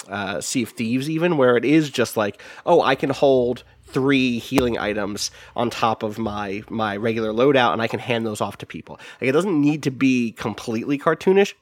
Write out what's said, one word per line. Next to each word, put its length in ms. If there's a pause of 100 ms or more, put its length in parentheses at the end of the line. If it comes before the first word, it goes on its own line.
uh, 320
Sea 220
of 60
Thieves, 420
even, 260
where 180
it 100
is 260
just 260
like, 240 (240)
"Oh, 160
I 140
can 160
hold 520 (220)
three 540
healing 380
items 540 (220)
on 160
top 320
of 160
my, 520
my 260
regular 380
loadout, 400
and 80
I 60
can 120
hand 260
those 140
off 200
to 60
people." 340 (200)
Like, 100
it 40
doesn't 260
need 240
to 80
be 400
completely 680
cartoonish, 640